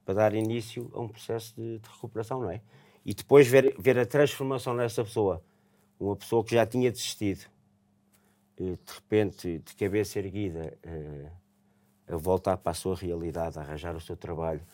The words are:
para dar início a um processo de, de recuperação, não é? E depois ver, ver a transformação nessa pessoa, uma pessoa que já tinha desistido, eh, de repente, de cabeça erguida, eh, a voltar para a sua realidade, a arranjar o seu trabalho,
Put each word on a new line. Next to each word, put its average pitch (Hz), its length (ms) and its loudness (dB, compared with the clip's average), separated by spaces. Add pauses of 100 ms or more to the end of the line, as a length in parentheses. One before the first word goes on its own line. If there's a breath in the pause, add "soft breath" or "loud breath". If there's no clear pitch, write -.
para 98 100 -2
dar 104 200 4
início 110 600 -4
a 104 60 -6
um 117 80 -6
processo 110 480 -10
de, 113 220 -10
de 110 100 -20
recuperação, 113 520 -8
não 90 100 -4
é? 120 100 -8 (460 soft breath)
E 98 80 -4
depois 139 340 8
ver, 131 300 8
ver 123 200 4
a 123 60 4
transformação 135 720 0
nessa 120 300 -2
pessoa, 98 380 0 (560 soft breath)
uma 98 180 0
pessoa 113 280 0
que 113 100 -2
já 113 120 4
tinha 123 260 2
desistido, - 540 -6 (1120 soft breath)
eh, 90 260 -4
de - 100 -18
repente, 90 680 0
de - 160 -18
cabeça 101 420 -2
erguida, 90 640 -6
eh, 76 480 -12 (760 soft breath)
a 82 100 -6
voltar 92 420 2
para 85 140 -4
a - 20 -6
sua 92 200 -4
realidade, 82 640 -6
a 78 40 -10
arranjar 76 340 -8
o 80 40 -10
seu 87 160 -12
trabalho, 80 440 -4 (140)